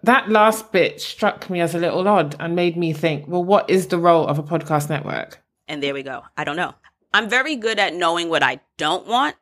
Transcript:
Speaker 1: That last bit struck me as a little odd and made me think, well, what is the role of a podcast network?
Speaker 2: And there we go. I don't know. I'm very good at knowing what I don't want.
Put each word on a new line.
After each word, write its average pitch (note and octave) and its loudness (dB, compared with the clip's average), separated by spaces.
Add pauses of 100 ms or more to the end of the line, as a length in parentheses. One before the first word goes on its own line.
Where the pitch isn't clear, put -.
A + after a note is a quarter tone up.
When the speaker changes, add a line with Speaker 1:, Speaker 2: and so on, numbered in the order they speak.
Speaker 1:
That A#3 2
last G#3+ 4
bit - 2
struck - -4
me F3+ -2
as E3 0
a E3+ -2
little F#3 0
odd E3 2
and E3+ -4
made F3 0
me E3+ 0
think, D3+ -2
well, F3 -2
what F#3+ 2
is F#3 2
the F3+ 0
role E3+ 6
of C#3+ 0
a D#3 -4
podcast D3+ -2
network? - -6 (240)
Speaker 2:
And D3 -8
there C#3 -4
we C3+ -8
go. C3 -10 (140)
I D3+ -6
don't D3 -6
know. D#3+ -6 (380)
I'm G#3+ 2
very C4 0
good A3 -2
at F#3 2
knowing E3+ 0
what D3+ 2
I C3 0 (180)
don't D#3 -2
want. B3+ 0